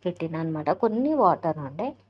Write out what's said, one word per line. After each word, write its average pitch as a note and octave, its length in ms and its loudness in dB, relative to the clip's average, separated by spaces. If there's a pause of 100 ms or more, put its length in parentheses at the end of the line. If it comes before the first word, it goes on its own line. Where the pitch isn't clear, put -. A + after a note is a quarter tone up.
పెట్టిన E3 300 -4
అనమాట. D#3 340 -2
కొన్ని A#3 440 0
వాటర్ E3+ 440 2
ఉండే, D#3 360 -6 (160)